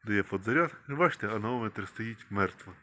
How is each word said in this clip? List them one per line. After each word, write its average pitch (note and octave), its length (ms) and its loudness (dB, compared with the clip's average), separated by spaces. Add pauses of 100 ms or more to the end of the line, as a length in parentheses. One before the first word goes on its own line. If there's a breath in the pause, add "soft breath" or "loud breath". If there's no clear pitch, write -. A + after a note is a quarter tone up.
Дає G#2 180 4
подзаряд. A#2 520 0 (140)
І C#3 40 -6
бачите, D3 360 2
аналометр A2 600 -4
стоїть A2+ 420 -10
мертво. G2 520 0